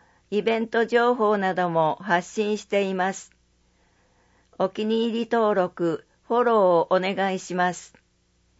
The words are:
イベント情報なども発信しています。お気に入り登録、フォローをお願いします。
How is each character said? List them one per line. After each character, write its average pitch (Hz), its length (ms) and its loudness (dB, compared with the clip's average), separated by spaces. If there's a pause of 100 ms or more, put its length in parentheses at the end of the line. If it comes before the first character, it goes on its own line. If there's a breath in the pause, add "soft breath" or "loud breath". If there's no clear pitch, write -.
(300 soft breath)
イ 202 120 -2
ベ 226 180 0
ン 226 80 -4
ト 226 180 0
情 240 300 2
報 214 220 2
な 190 160 0
ど 180 160 0
も 160 320 0
発 180 280 0
信 214 280 -2
し 202 80 -10
て 202 180 0
い 190 100 -4
ま 185 200 -2
す。 - 180 -18 (1300)
お 190 120 0
気 214 160 -6
に 226 220 0
入 226 180 -4
り 226 60 -12
登 220 240 2
録、 180 500 -2 (220)
フ 233 120 0
ォ 247 40 4
ロ 233 120 2
ー - 40 4
を 180 300 4
お 185 120 4
願 190 320 -2
い 185 60 -4
し - 140 -12
ま 180 200 0
す。 - 200 -18 (680)